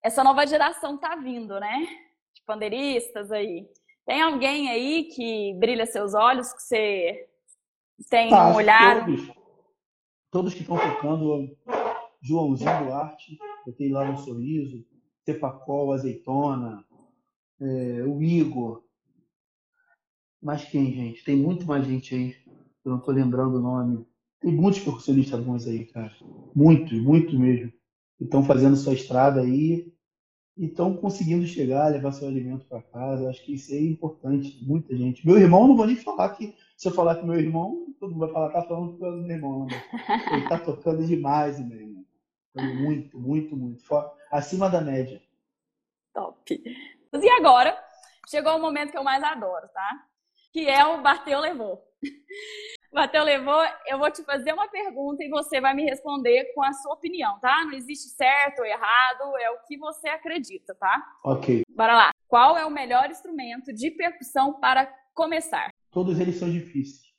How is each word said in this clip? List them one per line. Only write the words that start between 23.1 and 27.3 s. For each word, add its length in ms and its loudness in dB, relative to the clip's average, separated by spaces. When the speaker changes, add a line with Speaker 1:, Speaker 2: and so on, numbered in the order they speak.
Speaker 2:
lembrando 460 2
o 40 0
nome. 440 -2
Tem 120 0
muitos 300 4
percussionistas 600 0
bons 240 -4
aí, 180 -6
cara. 280 -12
Muito, 400 8
muito 440 4